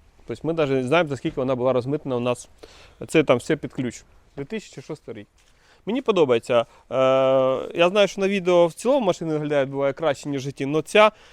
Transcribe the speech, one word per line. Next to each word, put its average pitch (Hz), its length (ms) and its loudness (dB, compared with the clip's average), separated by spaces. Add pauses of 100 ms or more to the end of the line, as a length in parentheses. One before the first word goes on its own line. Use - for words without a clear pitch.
(260)
Тобто 123 220 -8
ми 160 40 -2
навіть 156 180 -2
не 131 120 0
знаємо, 151 260 0
за 139 80 -6
скільки 147 240 -6
вона 131 140 -2
була 127 180 0
розмитнена 127 440 -4
у 120 40 -2
нас. 123 280 -4 (600)
Це 151 160 4
там 127 140 4
все 156 180 -2
під 143 160 -12
ключ. 123 320 -8 (320)
Дві 139 80 -12
тисячі 175 380 -14
шостий 143 320 -14
рік. 104 120 -16 (600)
Мені 247 160 -4
подобається. 131 580 2
Е, 117 40 -2 (1120)
я 170 140 2
знаю, 202 200 4
що - 120 -8
на 190 80 0
відео 180 380 4
в 165 60 -4
цілому 262 340 0
машини 165 260 -2
виглядають, 147 380 -2
буває, 139 220 -2
краще, 151 360 -4
ніж 139 120 -4
в 127 40 -12
житті, 139 220 -8
но 151 160 -2
ця, 214 300 4 (200)